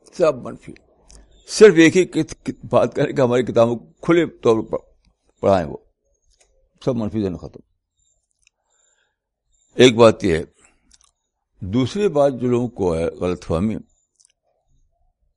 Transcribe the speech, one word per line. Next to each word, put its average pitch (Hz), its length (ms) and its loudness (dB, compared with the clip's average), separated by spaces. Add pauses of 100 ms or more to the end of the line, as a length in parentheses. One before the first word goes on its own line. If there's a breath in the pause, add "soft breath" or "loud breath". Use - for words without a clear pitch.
(120)
سب 156 220 0
منفی۔ 120 380 -18 (760)
صرف 202 280 6
ایک 165 200 6
ہی 185 80 2
کت-، - 400 -8
کت-، - 260 -12
بات 120 240 0
کریں 143 180 -2
کہ 135 80 -4
ہماری 123 220 0
کتابوں 117 340 0
کو - 160 -18
کھلے 170 340 0
طور 113 360 -2
پر - 160 -8 (600)
پڑھائیں، 95 260 0
وہ 67 100 -12 (1080)
سب 131 120 -2
منفی 110 260 -6
ذہن 90 140 -6
ختم۔ - 240 -18 (2250)
ایک 123 220 4
بات 113 280 4
یہ 85 120 0
ہے۔ 80 60 -4 (1160)
دوسری 127 480 -2
بات 143 240 2
جو 123 160 -6
لوگوں 123 200 -2
کو 90 280 -4
ہے 82 80 -2
غلط 87 400 -6
فہمی، 92 320 -4 (1600)